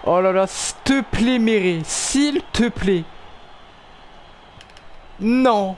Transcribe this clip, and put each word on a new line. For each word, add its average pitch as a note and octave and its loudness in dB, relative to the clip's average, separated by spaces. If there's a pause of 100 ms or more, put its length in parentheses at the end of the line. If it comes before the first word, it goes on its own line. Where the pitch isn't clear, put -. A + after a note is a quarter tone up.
Oh F3 2
là F#3 2
là, F#3+ 2
s'il - -8
te C4+ 2
plaît, A#3 0
Méré, G3+ 2
s'il C#4+ -2 (100)
te A#3 2
plaît. F#3 0 (2250)
Non. A3 2